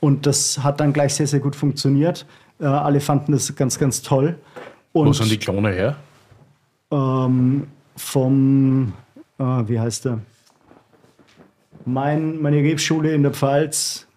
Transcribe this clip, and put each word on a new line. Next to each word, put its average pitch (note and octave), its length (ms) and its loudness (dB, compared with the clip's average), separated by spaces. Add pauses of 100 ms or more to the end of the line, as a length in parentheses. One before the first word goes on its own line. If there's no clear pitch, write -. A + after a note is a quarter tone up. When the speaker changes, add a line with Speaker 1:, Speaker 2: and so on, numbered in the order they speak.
Speaker 1:
Und C#3+ 260 2
das - 360 -2
hat C#3 180 0
dann D3 120 2
gleich C#3+ 220 0
sehr, D3+ 120 0
sehr C#3+ 140 0
gut C#3+ 160 -2
funktioniert. C#3+ 720 0 (340)
Äh, D#3 60 -4
alle C#3+ 340 2
fanden C#3+ 320 0
das C#3+ 240 -2
ganz, C3 220 -2
ganz C3+ 240 0
toll. D3 360 0 (540)
Speaker 2:
Wo - 100 2
Speaker 1:
Und, - 120 4
Speaker 2:
sind A2 160 0
die G#2+ 80 0
Klone G2+ 340 -2
her? G#2 240 -2 (920)
Speaker 1:
ähm, C3 800 0 (280)
vom, C3+ 960 2 (460)
äh, C3+ 60 -2
wie A#2+ 360 -2
heißt A2+ 260 -4
der? A#2+ 120 -4 (1700)
Mein, D3+ 540 -2
meine D3 180 2
Rebschule D#3 540 0
in D3 100 2
der C#3+ 100 2
Pfalz C#3+ 760 -2 (100)